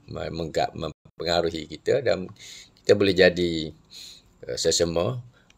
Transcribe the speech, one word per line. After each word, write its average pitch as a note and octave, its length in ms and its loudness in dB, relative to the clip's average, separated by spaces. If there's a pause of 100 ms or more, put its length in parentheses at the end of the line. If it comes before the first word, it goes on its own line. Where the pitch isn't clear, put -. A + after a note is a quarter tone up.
mem-, D#2+ 260 -8
menggap-, D#2+ 400 -4
mempengaruhi E2 920 -4
kita A2+ 380 -2
dan F#2 260 -2 (600)
kita G#2 80 6
boleh G2 160 2
jadi, E2+ 560 4 (800)
eh, B1 80 -6
sesama, E2+ 640 0 (360)